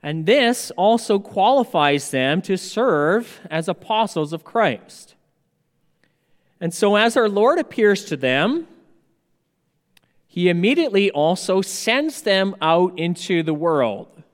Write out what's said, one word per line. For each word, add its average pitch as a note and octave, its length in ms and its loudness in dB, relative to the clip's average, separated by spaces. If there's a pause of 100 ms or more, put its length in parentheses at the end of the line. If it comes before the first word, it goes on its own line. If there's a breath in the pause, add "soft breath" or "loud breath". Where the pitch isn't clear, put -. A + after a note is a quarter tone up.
And D#3 220 -6
this A#3+ 520 2
also G#3+ 420 2
qualifies F#3+ 920 0
them C3+ 300 0
to F#3+ 140 -2
serve G3+ 840 -2 (100)
as D#3+ 160 -4
apostles F#3+ 680 -4
of E3 120 -10
Christ. - 720 -4 (1400)
And E3+ 120 -4
so G#3 220 2
as A3+ 220 2
our A3+ 120 2
Lord A3 300 2
appears G#3 460 0
to D#3 120 -8
them, D3 520 0 (1600)
he F3+ 200 0
immediately G3+ 640 2
also F3 500 0
sends C4 600 -4
them G3 380 0
out F3 360 2
into E3+ 460 -2
the D#3 120 -2
world. D3 680 -2 (120)